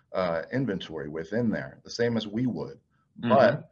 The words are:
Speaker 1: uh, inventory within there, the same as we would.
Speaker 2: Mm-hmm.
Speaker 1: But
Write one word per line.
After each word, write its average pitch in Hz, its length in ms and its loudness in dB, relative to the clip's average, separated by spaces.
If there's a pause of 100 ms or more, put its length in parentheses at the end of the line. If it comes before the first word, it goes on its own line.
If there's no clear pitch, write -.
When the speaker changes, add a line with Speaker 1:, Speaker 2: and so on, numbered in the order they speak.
(140)
Speaker 1:
uh, 85 280 0 (100)
inventory 90 560 -4
within 98 400 -2
there, 69 360 -4
the - 60 -16
same 117 280 0
as 101 100 -4
we 113 160 -2
would. 76 340 -4 (400)
Speaker 2:
Mm-hmm. - 120 -2
Speaker 1:
But - 420 6